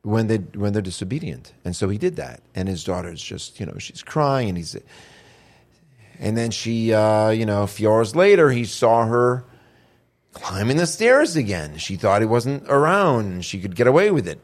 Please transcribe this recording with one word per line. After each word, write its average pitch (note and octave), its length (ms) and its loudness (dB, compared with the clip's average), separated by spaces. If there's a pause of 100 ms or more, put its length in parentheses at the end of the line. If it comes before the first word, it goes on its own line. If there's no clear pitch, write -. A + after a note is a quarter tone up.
when A2 260 0
they, A2+ 80 2
when G2+ 360 -4
they're G#2 100 -2
disobedient. F#2+ 680 -10 (120)
And F2+ 100 -6
so F#2+ 140 -2
he G#2 100 -4
did F3+ 180 -4
that. - 240 -14 (140)
And F#2+ 140 -4
his E2+ 160 -6
daughter's F2+ 380 -6
just, - 360 -14
you - 80 -8
know, - 120 -12
she's - 240 -16
crying, C#3 460 -2
and F2+ 80 -4
he's, E2 200 -10 (1400)
and G#2+ 180 -4
then A#2 140 -2
she, A2+ 420 -2
uh, G#2+ 380 4
you A2+ 160 0
know, G#2 160 0
a G2+ 40 0
few G#2+ 240 0
hours A2 240 2
later, F3+ 360 6
he A#2+ 140 -2
saw A#2 420 2
her B2 380 0 (880)
climbing G#2+ 440 -2
the E3+ 100 2
stairs A#3 500 2
again. E2+ 420 -4
She F#2 180 -8
thought G2+ 260 4
he A2 40 2
wasn't A#2+ 420 0
around D3 580 2
and F2+ 180 -6
she G2+ 160 -8
could F#2 140 -8
get A#2 120 2
away F3 240 4
with A#2 180 0
it. D2+ 160 -12